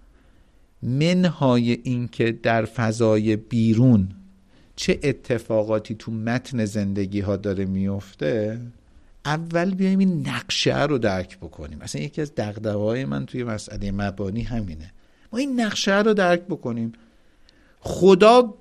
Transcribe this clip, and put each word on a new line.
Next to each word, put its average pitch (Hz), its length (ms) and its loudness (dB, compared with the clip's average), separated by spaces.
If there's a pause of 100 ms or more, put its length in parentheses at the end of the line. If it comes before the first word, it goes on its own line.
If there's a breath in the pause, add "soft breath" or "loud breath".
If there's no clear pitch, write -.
(840)
منهای 135 1000 2
این 123 260 -4
که 117 240 0
در 113 320 0
فضای 110 720 2
بیرون 113 720 4 (680 soft breath)
چه - 260 -2
اتفاقاتی 110 920 -2
تو 110 180 -12
متن 117 520 -4
زندگی 101 560 -4
ها 98 160 -2
داره 98 280 -4
میفته، 104 960 -4 (640)
اول 165 500 -2
بیایم 190 240 0
این 175 300 0
نقشه 127 540 -2
رو 143 160 0
درک 95 400 -2
بکنیم. 76 420 -14
اصلاً - 220 -10
یکی 147 180 -8
از 151 140 -8
دغدغه‌های 107 680 -4
من 139 220 -6
توی 123 180 -8
مسئله 104 460 -6
مبانی 101 520 -4
همینه، 95 500 -8 (400)
ما 220 60 -6
این 262 220 -2
نقشه 196 380 0
رو 220 160 4
درک 175 260 2
بکنیم. 117 520 -6 (880 soft breath)
خدا 208 800 6